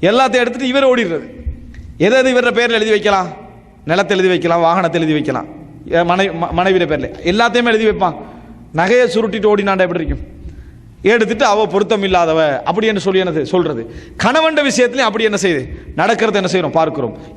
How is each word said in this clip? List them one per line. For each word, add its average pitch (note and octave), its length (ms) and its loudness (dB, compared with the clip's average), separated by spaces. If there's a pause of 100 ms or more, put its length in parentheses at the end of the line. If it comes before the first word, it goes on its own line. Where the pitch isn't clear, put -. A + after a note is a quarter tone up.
(100)
எல்லாத்தையும் B3 340 2
எடுத்துட்டு B3 280 -4
இவர் C4+ 180 4
ஓடிடுறது. F3 380 0 (760)
எதை A3+ 160 4
எது C4 120 2
இவரோட A#3+ 260 2
பேர்ல A#3 200 2
எழுதி G#3+ 160 2
வைக்கலாம்? G3+ 340 0 (640)
நிலத்தை G3 260 0
எழுதி F#3 160 2
வைக்கலாம், E3+ 320 2
வாகனத்தை E3+ 360 2
எழுதி D#3 160 2
வைக்கலாம், C3 320 -4 (420)
எ, E3 180 2
மனை-, F#3+ 300 2
ம-, E3 200 -4
மனைவியோட F#3 340 2
பேர்ல C3 160 -4 (240)
எல்லாத்தையுமே A#3 400 2
எழுதி A3 160 2
வைப்பான். F3+ 280 -2 (640)
நகையை A#3 340 4
சுருட்டிட்டு G#3+ 380 0
ஓடினாண்டா G3 360 2
எப்படி E3+ 160 -2
இருக்கும்? C#3+ 220 -6 (840)
எடுத்துட்டு A3 340 2
அவ G#3+ 260 2
பொருத்தம் G3+ 340 0
இல்லாதவ E3+ 340 2 (300)
அப்படி G#3+ 220 0
என்று G3 120 -4
சொல்லி F#3+ 180 2
என்னது E3+ 200 -2 (100)
சொல்றது? D#3 300 0 (420)
கணவன்ட D4+ 440 2
விஷயத்திலையும் B3 420 2
அப்படி A3 180 -2
என்ன G#3 140 0
செய்யுது D#3+ 220 0 (360)
நடக்கிறது? G#3+ 400 2
என்ன F#3 120 -2
செய்யறோம்? E3+ 260 0
பார்க்கிறோம். D3+ 360 -2 (240)